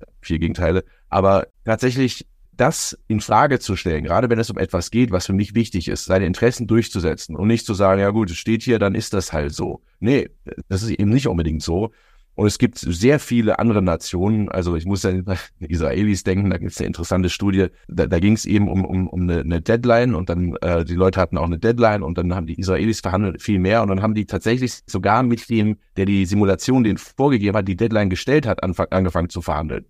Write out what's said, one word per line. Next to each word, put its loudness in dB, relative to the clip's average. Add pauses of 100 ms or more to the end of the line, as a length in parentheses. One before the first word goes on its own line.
(220)
Vier -4
Gegenteile. 0 (240)
Aber 2 (200)
tatsächlich -2 (240)
das -2 (100)
in 0
Frage 2
zu -4
stellen, -2
gerade 0
wenn 2
es -4
um -8
etwas -4
geht, 2
was -2
für 0
mich 0
wichtig -2
ist, -6
seine 2
Interessen 0
durchzusetzen -2
und -2
nicht 0
zu -2
sagen, 4
"Ja 2
gut, 0
es -8
steht -2
hier, 2
dann 2
ist -4
das -4
halt -4
so." -8 (160)
Nee, 0 (360)
das -2
ist -4
eben 0
nicht 2
unbedingt -2
so. -4 (440)
Und 2
es 0
gibt 0
sehr 2
viele 0
andere 2
Nationen, 0
also -2
ich -6
muss -2
ja 0
an -2 (220)
die -10
Israelis 0
denken, 0
da 0
gibt's -8
eine -4
interessante -2
Studie, 0 (220)
da, -2
da 0
ging's 2
eben 2
um, 0
um, -2
um -2
eine, 0
eine -2
Deadline 2
und -4
dann, -2
äh, 0
die -6
Leute 2
hatten 0
auch -2
eine -2
Deadline 2
und -4
dann 0
haben -4
die -8
Israelis 0
verhandelt -2
viel 0
mehr 4
und 0
dann 0
haben 0
die -2
tatsächlich -2
sogar 2
mit -2
dem, 2 (180)
der 2
die 4
Simulation 2
denen 2
vorgegeben 0
hat, 0
die -2
Deadline 0
gestellt 0
hat, -2
anfang-, -2
angefangen 0
zu -10
verhandeln, -6